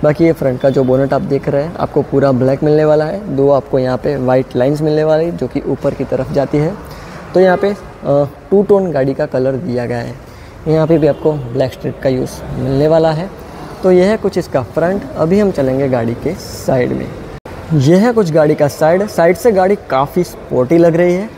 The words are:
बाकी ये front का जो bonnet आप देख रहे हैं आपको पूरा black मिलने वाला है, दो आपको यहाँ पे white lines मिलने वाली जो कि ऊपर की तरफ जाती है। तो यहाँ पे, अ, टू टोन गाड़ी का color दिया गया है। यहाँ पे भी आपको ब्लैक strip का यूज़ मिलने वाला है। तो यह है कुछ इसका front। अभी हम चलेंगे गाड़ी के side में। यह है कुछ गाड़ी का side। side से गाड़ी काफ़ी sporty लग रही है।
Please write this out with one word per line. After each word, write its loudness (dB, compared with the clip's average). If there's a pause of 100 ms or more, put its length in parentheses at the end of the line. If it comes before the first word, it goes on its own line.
बाकी 2
ये 4
front -2
का 2
जो 2
bonnet 2
आप 0
देख -2
रहे 0
हैं -8
आपको -2
पूरा 2
black 0
मिलने 4
वाला 4
है, -6
दो 4
आपको 2
यहाँ 0
पे -2
white 0
lines 0
मिलने 2
वाली 2
जो -4
कि -4
ऊपर -4
की -6
तरफ -4
जाती 0
है। -2 (600)
तो 4
यहाँ 4
पे, 0
अ, -4 (760)
टू 4
टोन 2
गाड़ी 0
का -4
color -2
दिया -4
गया -4
है। -10 (540)
यहाँ 2
पे 4
भी 4
आपको 0
ब्लैक -2
strip -10
का 0
यूज़ -2 (280)
मिलने 0
वाला 4
है। -4 (520)
तो 4
यह 6
है 0
कुछ -2
इसका -2
front। -2 (140)
अभी 2
हम 2
चलेंगे 0
गाड़ी 0
के -4
side -2
में। -4 (680)
यह 6
है 2
कुछ 2
गाड़ी 4
का 2
side। 2
side 2
से 2
गाड़ी 2 (140)
काफ़ी 0
sporty 0
लग 4
रही 2
है। -4